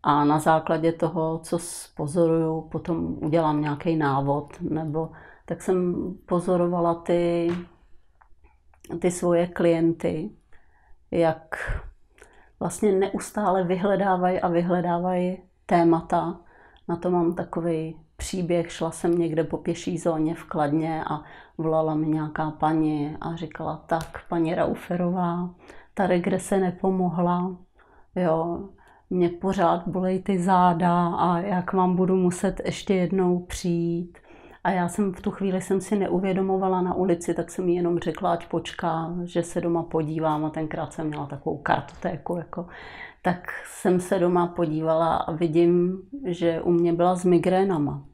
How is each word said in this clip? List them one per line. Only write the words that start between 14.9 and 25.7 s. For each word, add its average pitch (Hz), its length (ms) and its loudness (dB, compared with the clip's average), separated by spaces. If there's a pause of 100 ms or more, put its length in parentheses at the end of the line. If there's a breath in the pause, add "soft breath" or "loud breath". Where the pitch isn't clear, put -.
témata. 170 720 2 (480 soft breath)
Na 170 80 -2
to 175 160 -2
mám 175 240 2
takovej 165 600 -4 (220)
příběh. 170 540 -2
Šla 160 200 -4
jsem 175 260 0
někde 160 260 0
po 156 140 -4
pěší 170 400 -4
zóně 160 380 0
v - 80 -16
Kladně 156 680 -2
a 147 120 -6 (360 loud breath)
volala 160 380 0
mi 156 120 0
nějaká 156 440 -2
paní 156 680 0
a 165 140 -6
říkala: 160 520 -8
"Tak, - 420 -4
paní 170 260 0
Rauferová, 175 960 -2 (440 loud breath)